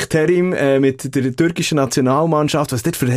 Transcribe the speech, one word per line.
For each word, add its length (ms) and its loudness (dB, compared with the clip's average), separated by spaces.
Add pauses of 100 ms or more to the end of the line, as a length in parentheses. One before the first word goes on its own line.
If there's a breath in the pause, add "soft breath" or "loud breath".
Terim, 440 2
äh, 280 2
mit 340 0
der 220 -2
türkischen 400 0
Nationalmannschaft, 960 0
was 100 -4
dort 140 -4
für 100 -2
ein 100 0